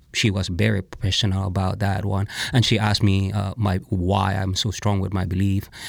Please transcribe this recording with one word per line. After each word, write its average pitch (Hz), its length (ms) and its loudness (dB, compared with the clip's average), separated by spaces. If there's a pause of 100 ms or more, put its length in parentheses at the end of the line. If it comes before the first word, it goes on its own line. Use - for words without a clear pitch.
(140)
she - 160 2
was 95 200 0
very 98 340 0
professional 95 640 0
about 95 320 0
that 98 260 0
one. 98 220 -2 (240)
And 120 120 4
she 113 140 2
asked 104 240 2
me, 98 320 2
uh, 98 240 -2
my, 98 200 2 (120)
why 95 460 2
I'm 98 180 -2
so 104 160 -2
strong 101 300 0
with 95 120 -2
my 92 140 -2
belief. 95 420 0 (220)